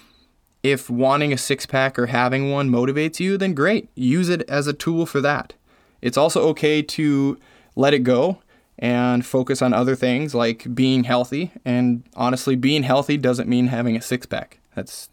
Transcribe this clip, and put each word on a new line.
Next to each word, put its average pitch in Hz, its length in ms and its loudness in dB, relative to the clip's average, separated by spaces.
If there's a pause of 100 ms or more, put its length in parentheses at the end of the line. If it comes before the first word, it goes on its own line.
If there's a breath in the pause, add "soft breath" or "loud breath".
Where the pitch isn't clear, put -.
(640 soft breath)
if 135 260 0
wanting 135 420 2
a 131 60 0
six-pack 135 640 -2
or 120 80 0
having 131 440 0
one 139 200 0
motivates 135 480 0
you, 190 180 0
then 190 160 0
great. 165 400 0
Use 147 340 0
it 175 220 0
as 139 160 -2
a 147 80 -2
tool 165 320 -2
for 143 160 -2
that. 139 320 -2 (480 soft breath)
It's 123 160 -2
also 156 300 2
okay 151 340 0
to 143 560 0 (380 soft breath)
let 139 180 4
it 143 60 2
go 127 400 2 (400 soft breath)
and 123 440 0
focus 131 380 -2
on 127 100 2
other 123 240 2
things 127 380 -2
like 117 400 -2
being 131 300 2
healthy. 127 480 -2 (120)
And 123 380 0 (140)
honestly, 127 400 -2
being 139 260 2
healthy 139 360 0
doesn't 127 300 0
mean 123 200 2
having 120 280 -2
a 113 60 -4
six-pack. - 560 -8 (160)
That's - 400 -12